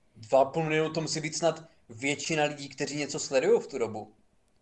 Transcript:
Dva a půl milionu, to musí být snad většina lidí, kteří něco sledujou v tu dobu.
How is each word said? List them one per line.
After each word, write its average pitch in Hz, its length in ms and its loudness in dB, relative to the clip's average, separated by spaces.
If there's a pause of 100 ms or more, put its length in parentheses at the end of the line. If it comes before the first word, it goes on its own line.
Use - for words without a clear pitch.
(160)
Dva 120 260 4
a 135 40 6
půl 165 180 0
milionu, 156 300 0
to 160 80 0
musí - 200 -4
být 156 140 -6
snad 165 280 0 (260)
většina 139 540 -2
lidí, 143 260 -4
kteří 143 280 -6
něco 147 220 -4
sledujou 139 400 4
v 147 80 -8
tu 139 100 -10
dobu. 107 360 -4 (480)